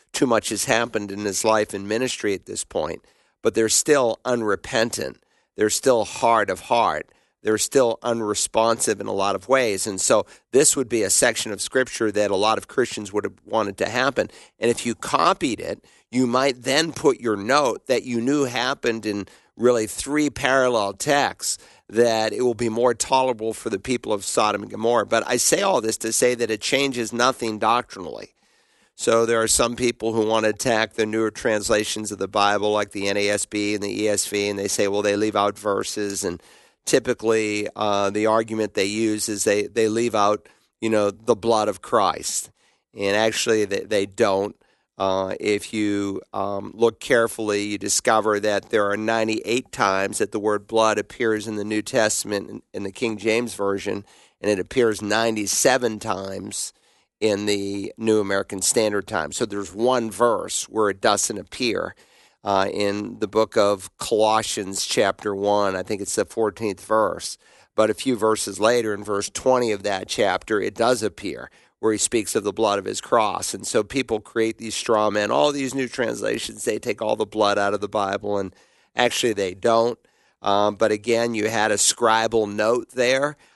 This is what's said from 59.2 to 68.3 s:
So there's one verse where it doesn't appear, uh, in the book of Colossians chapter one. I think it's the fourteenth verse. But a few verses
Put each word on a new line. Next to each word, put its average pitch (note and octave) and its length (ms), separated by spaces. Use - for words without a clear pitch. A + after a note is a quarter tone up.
So - 140
there's G2+ 280
one A#2 360
verse G#2 600
where G#2+ 200
it F#2+ 120
doesn't G#2 360
appear, F#2 580
uh, G2 280
in G2+ 480
the G#2+ 80
book G#2+ 280
of G2+ 420
Colossians G#2+ 880
chapter G2+ 480
one. G2+ 440
I F#2 60
think G2+ 180
it's - 140
the G2+ 100
fourteenth G#2+ 600
verse. G2+ 520
But G#2+ 160
a G#2+ 40
few B2+ 240
verses G#2 420